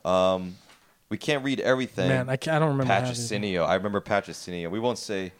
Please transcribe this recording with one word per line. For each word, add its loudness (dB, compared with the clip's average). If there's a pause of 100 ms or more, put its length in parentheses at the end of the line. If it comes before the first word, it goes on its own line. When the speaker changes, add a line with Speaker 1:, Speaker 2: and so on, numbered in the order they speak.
(100)
Speaker 1:
Um, 2 (520)
we -6
can't -2
read -2
everything. 2
Speaker 2:
Man, 0
I 0
can't, -2
I 2
don't 4
remember 2
having 2
Speaker 1:
Patrocinio. 0
I 4
remember -2
Patrocinio. -4
We -4
won't -2
say, -6